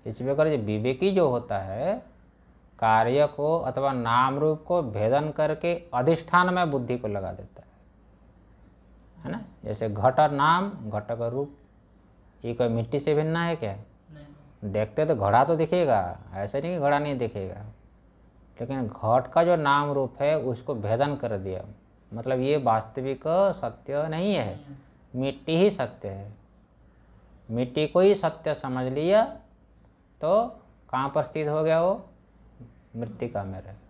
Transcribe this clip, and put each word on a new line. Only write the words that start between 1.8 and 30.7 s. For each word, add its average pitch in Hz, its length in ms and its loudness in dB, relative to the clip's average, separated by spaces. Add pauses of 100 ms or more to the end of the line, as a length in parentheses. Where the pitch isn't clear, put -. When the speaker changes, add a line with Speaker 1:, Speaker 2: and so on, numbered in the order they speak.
Speaker 1:
कार्य 117 480 4
को 156 320 0
अथवा 135 340 -2
नाम 127 460 2
रूप 156 280 0
को 175 140 2
भेदन 123 480 0
करके 156 540 -2 (100)
अधिष्ठान 170 600 2
में 180 180 2
बुद्धि 123 260 -2
को 120 100 -6
लगा 98 240 -4
देता - 300 -16
है, - 60 -20 (1600)
है - 80 -8
ना? 208 140 -10 (180)
जैसे 104 260 -4
घट 127 300 2
और 139 120 6
नाम, 165 380 4 (200)
घट 107 280 -6
का 117 100 -4
रूप, 139 300 -6 (880)
ये 117 80 -4
कोई 120 140 0
मिट्टी 117 320 -2
से 147 160 0
भिन्न 156 200 0
है 170 200 0
क्या? 104 200 -6
Speaker 2:
नहीं। - 960 -16
Speaker 1:
देखते 107 340 0
तो 156 100 2
घड़ा 104 280 6
तो 160 120 2
दिखेगा, 151 640 2 (140)
ऐसा 101 260 -4
नहीं 170 140 -4
कि 175 60 -4
घड़ा 143 200 2
नहीं 147 180 -2
दिखेगा, 101 480 -6 (960)
लेकिन 127 260 -4
घट 117 400 2
का 131 160 2
जो 175 120 4
नाम 143 360 2
रूप 135 300 -2
है 151 180 2
उसको 127 360 -4
भेदन 120 400 0
कर 110 220 -4
दिया, 92 280 -8 (480)
मतलब 127 260 -2
ये 139 180 2
वास्तविक 127 680 0 (380)
सत्य 139 460 -4
नहीं 180 280 0
है, 107 200 -2
Speaker 2:
नहीं 98 100 -18
है। 139 120 -16 (380)
Speaker 1:
मिट्टी 135 420 -2
ही 196 120 6
सत्य 120 400 -6
है। 98 240 -12 (1160)
मिट्टी 123 360 -2
को 175 120 2
ही 196 160 6
सत्य 160 400 -4
समझ 127 360 -4
लिया 160 320 4 (1000)
तो 196 240 2 (460)